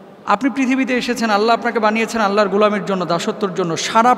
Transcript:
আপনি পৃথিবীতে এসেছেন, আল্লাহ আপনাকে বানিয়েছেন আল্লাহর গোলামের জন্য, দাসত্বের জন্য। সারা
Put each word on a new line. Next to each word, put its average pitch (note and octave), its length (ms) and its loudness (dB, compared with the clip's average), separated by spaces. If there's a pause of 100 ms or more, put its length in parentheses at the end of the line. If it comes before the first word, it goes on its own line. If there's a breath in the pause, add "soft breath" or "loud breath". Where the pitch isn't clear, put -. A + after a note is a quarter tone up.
(260)
আপনি G3+ 240 0
পৃথিবীতে B3+ 480 0
এসেছেন, A3+ 320 -2
আল্লাহ G#3+ 240 2
আপনাকে A3+ 260 -2
বানিয়েছেন A3 420 0
আল্লাহর G3+ 260 2
গোলামের G3+ 380 2
জন্য, F#3 200 -2
দাসত্বের F#3 500 -4
জন্য। E3+ 220 -2
সারা A#3 400 2